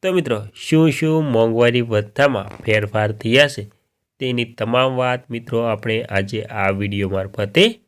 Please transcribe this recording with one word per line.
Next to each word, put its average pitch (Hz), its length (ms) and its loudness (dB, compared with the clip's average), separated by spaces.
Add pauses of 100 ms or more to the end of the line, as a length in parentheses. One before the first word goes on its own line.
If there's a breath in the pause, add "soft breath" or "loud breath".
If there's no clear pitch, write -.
તો 185 100 0
મિત્રો, 123 420 -2
શું 160 360 2
શું 156 340 0
મોંઘવારી 120 580 2
ભથ્થામાં 107 760 0
ફેરફાર 107 540 0
થયા 120 360 2
છે 107 220 -10 (500)
તેની 123 240 -2
તમામ 120 520 0
વાત 127 340 -2
મિત્રો 117 300 -4
આપણે 110 420 -2
આજે 98 400 -4
આ 101 280 -2
વીડિયો 101 380 -2
મારફતે 101 800 0